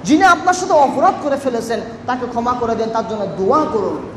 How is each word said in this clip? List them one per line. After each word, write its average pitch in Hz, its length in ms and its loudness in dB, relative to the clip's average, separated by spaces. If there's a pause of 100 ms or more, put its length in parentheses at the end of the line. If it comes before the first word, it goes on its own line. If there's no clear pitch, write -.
যিনি 302 200 4
আপনার 359 300 4
সাথে 359 200 0
অপরাধ 285 400 4 (100)
করে 269 140 0
ফেলেছেন, 226 440 -2 (240)
তাকে 247 220 -4
ক্ষমা 233 320 -2
করে 226 160 0
দিন, 220 140 -2
তার 226 200 -2
জন্য 208 180 -4 (100)
দোয়া 247 360 2
করুন। 185 440 -4